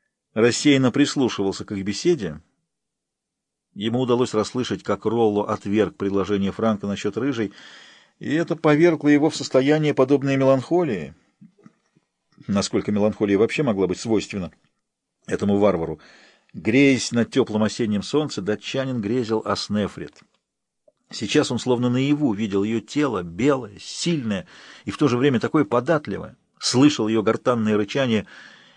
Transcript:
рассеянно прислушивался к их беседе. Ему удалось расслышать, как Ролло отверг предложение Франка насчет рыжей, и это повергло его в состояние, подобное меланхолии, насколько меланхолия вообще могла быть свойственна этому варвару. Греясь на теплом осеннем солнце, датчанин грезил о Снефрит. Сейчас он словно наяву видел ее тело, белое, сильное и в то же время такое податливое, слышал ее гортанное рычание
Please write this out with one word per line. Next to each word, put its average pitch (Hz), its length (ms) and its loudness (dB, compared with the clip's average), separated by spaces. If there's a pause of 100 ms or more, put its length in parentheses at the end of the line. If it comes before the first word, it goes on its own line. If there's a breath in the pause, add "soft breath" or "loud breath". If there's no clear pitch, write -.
(340 soft breath)
рассеянно 127 560 4
прислушивался 113 720 -2
к - 80 -12
их 98 120 -6
беседе. 98 560 -2 (1300)
Ему 113 260 -2
удалось 123 340 0
расслышать, 107 480 -2
как 101 220 -4
Ролло 107 440 2
отверг 101 480 0
предложение 98 540 -2
Франка 107 360 -2
насчет 101 300 -4
рыжей, 113 360 -4 (680 loud breath)
и - 160 -6
это 165 220 -2
повергло 156 520 4
его 147 220 4
в - 60 -10
состояние, 143 580 2
подобное 135 420 2
меланхолии, 135 760 0 (1300)
насколько 101 420 -2
меланхолия 104 480 2
вообще 113 240 2
могла 98 240 2
быть 90 140 -4
свойственна 101 500 -4 (760)
этому 101 320 0
варвару. 85 420 0 (540 soft breath)
Греясь 127 580 2
на 117 120 2
теплом 110 380 0
осеннем 107 400 -2
солнце, 143 400 -4
датчанин 123 580 -4
грезил 110 440 -2
о 101 100 -2
Снефрит. 98 680 -6 (920)
Сейчас 131 420 0
он 120 60 -2
словно 123 320 0
наяву 135 420 2
видел 98 320 0
ее 113 160 -2
тело, 131 420 -2
белое, 104 560 -2
сильное 113 680 -4 (360 loud breath)
и - 60 -6
в - 60 -10
то 151 100 2
же 120 100 2
время 127 240 2
такое 151 240 0
податливое, 120 720 -2 (220)
слышал 131 480 2
ее 107 160 0
гортанное 110 540 0
рычание 107 500 -2 (500 loud breath)